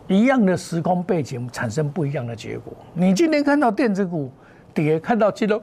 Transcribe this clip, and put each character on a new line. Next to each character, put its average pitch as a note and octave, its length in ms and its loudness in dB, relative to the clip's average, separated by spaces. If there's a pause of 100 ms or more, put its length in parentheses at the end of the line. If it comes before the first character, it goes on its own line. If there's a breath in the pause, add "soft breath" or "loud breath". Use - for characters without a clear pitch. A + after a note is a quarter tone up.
一 G3 200 4
样 C4 200 4
的 F3+ 100 2
时 E3+ 240 -6
空 F3 220 0
背 F3 180 -2
景 B2 300 -8
产 A#2+ 180 -6
生 C#3+ 220 -2
不 D3 160 -4
一 C#3 60 -4
样 C#3 120 -6
的 A#2 120 -8
结 A2 200 -10
果。 - 160 -16 (220)
你 F3+ 180 2
今 D#4+ 200 4
天 D4 100 2
看 C#4+ 160 2
到 B3 140 2
电 A3 200 0
子 F#3+ 140 -2
股 D#3 240 -6 (420 loud breath)
跌， D#3 280 0
看 A3+ 180 0
到 G3+ 140 2
金 G#3+ 160 -2
融， G#3+ 140 0